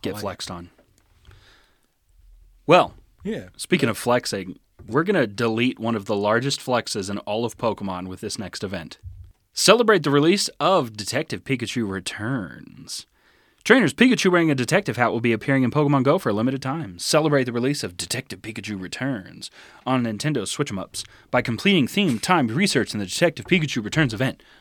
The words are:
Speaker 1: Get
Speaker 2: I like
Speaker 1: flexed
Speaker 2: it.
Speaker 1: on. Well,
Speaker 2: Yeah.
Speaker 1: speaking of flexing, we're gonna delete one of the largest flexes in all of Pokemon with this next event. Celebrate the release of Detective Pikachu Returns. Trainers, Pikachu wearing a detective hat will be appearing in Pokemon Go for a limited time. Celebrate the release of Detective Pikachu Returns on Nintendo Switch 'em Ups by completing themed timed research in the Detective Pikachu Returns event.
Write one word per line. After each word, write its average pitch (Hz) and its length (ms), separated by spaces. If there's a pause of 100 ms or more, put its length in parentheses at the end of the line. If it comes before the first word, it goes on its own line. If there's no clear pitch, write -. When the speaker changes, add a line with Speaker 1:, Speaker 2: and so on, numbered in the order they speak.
Speaker 1:
Get 95 120
Speaker 2:
I - 20
like 104 80
Speaker 1:
flexed - 260
Speaker 2:
it. 92 60
Speaker 1:
on. 87 160 (2000)
Well, 151 280 (300)
Speaker 2:
Yeah. 156 320
Speaker 1:
speaking - 320
of 104 100
flexing, 107 600 (280)
we're 131 180
gonna 180 220
delete 117 520
one 113 160
of 101 120
the 104 100
largest 117 440
flexes 110 500
in 101 80
all 110 260
of 113 140
Pokemon 95 480
with 92 140
this 104 180
next 98 260
event. 90 340 (540)
Celebrate 208 520
the 147 60
release 160 380 (120)
of 143 360
Detective 107 480
Pikachu 120 440
Returns. 95 1200 (560)
Trainers, 208 300
Pikachu 233 400
wearing 165 180
a 143 40
detective 131 420
hat 117 160
will 117 80
be 117 140
appearing 131 300
in 113 60
Pokemon 143 340
Go 151 140
for 127 120
a - 20
limited 131 300
time. 131 360
Celebrate 151 460
the 120 80
release 123 320
of 90 120
Detective - 440
Pikachu 107 400
Returns 95 720 (340)
on 127 200
Nintendo 113 440
Switch - 220
'em 98 80
Ups - 260 (260)
by - 120
completing 135 440
themed 160 360
timed 143 300
research 104 420
in 107 60
the 95 60
Detective - 380
Pikachu 151 400
Returns 117 300
event. 127 280 (180)